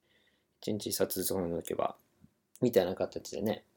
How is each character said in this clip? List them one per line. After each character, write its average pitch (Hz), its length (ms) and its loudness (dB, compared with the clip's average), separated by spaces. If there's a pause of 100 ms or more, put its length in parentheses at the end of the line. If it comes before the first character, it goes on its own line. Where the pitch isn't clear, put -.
(600)
一 - 120 -2
日 104 140 -4
一 104 60 -2
冊 - 260 0
ず 90 60 -2
つ 95 80 0
本 92 100 0
読 85 100 -2
ん 82 60 0
で - 0 -
お - 80 -8
け 50 80 -4
ば、 50 200 -2 (680)
み 123 100 4
た 95 100 8
い 87 40 2
な 90 100 -2
形 - 360 -4
で 82 100 -6
ね、 104 240 -2 (120)